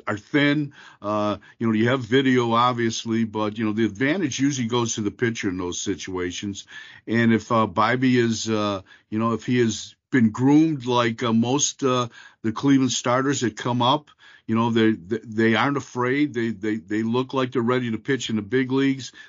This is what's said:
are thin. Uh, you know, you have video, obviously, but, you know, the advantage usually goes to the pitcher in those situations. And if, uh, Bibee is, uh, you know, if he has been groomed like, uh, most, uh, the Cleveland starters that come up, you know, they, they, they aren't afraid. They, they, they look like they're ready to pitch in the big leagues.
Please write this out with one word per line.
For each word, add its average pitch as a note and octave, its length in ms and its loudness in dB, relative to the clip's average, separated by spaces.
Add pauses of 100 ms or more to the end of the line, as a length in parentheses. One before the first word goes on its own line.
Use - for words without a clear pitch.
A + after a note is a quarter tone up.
are G#2+ 100 -4
thin. C#3+ 560 0 (300)
Uh, G#2 340 -2 (220)
you A#2 80 -2
know, A2+ 80 2
you A2+ 160 2
have C3+ 100 0
video, B2 520 2
obviously, A#2 720 0
but, G#2+ 340 -4
you A2+ 80 -2
know, G#2+ 60 -2
the A2+ 120 0
advantage C3 560 -2
usually C3+ 260 0
goes A#2 280 -2
to A2 80 -6
the G2+ 80 -2
pitcher A2+ 400 -2
in F2+ 80 -6
those F2 200 -6
situations. F#2 840 -8 (420)
And A2+ 280 2
if, G#2+ 180 0
uh, A2 140 2
Bibee A#2+ 480 2
is, A2+ 340 0
uh, G#2 320 -2 (300)
you G#2+ 80 -4
know, A2+ 160 0
if A2 100 -6
he B2 140 0
has A#2 360 0 (160)
been A#2 200 4
groomed C#3+ 560 4
like, A#2+ 360 0
uh, A#2 120 2
most, B2+ 500 0
uh, B2 240 2 (340)
the A2 100 -2
Cleveland C3 400 2
starters C3 500 0
that A2 160 -2
come B2 240 -2
up, C#3 260 0 (380)
you A2+ 80 -2
know, A#2 160 2
they, A2+ 220 4
they, F#2+ 320 -4
they A2+ 320 2
aren't C3+ 200 2
afraid. B2+ 560 -2
They, A#2 160 -2
they, G#2+ 280 -4
they G#2 260 -4
look B2+ 320 -2
like C3 180 -2
they're B2+ 80 0
ready B2 300 0
to G#2+ 80 -4
pitch C3 320 -4
in A2+ 60 -2
the G#2 60 -2
big B2+ 300 -2
leagues. C3+ 400 -2 (160)